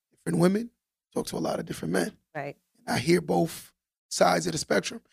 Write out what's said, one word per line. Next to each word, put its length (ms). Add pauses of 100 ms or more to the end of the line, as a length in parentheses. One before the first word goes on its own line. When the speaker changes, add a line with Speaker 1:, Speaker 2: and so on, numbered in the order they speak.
(120)
Speaker 1:
different 300
women, 300 (420)
talk 140
to 100
a 20
lot 200
of 60
different 280
men. 180 (240)
Speaker 2:
Right. 220 (300)
Speaker 1:
I 100
hear 240
both 500 (380)
sides 380
of 60
the 40
spectrum. 440 (120)